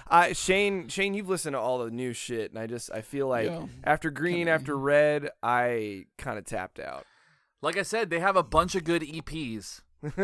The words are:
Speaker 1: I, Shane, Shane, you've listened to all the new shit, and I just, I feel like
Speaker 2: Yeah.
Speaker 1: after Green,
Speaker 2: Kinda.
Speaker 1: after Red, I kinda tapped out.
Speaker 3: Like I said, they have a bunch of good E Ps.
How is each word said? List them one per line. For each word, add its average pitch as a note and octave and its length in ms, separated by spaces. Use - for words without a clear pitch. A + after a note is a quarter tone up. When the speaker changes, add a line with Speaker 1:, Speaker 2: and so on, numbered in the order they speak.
Speaker 1:
I, F3 260
Shane, G3 560
Shane, G3 260
you've G3+ 140
listened D#3+ 260
to C3 40
all B2 200
the A#2 100
new A#2+ 240
shit, A2+ 380
and A2 80
I A2+ 80
just, A#2 240
I A2 100
feel C#3 260
like A#2 200
Speaker 2:
Yeah. E3 180
Speaker 1:
after D#3 280
Green, D#3+ 240
Speaker 2:
Kinda. E3+ 160
Speaker 1:
after D3 260
Red, D3 540
I A#2 640
kinda A2 240
tapped F#2 360
out. C2+ 280
Speaker 3:
Like D#3+ 120
I G3 60
said, G#3+ 300
they E3 80
have F#3+ 160
a F3+ 80
bunch D#3+ 320
of F3+ 80
good E3 180
E D#3 200
Ps. B2 600